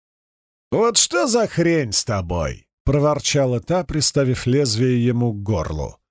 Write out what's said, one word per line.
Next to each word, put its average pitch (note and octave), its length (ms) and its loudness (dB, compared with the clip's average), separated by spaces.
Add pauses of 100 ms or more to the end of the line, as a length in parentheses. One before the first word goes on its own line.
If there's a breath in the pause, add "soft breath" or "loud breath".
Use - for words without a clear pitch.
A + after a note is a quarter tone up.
(720)
"Вот A3+ 260 2
что E4+ 300 2
за A3+ 200 2
хрень E3 460 0
с - 100 0
тобой?" E2+ 640 -4 (160)
проворчала C#3+ 800 0
та, F3 220 -2
приставив C#3 600 0
лезвие B2 600 2
ему A#2+ 260 0
к G2+ 100 -8
горлу. D#2 580 -4 (120)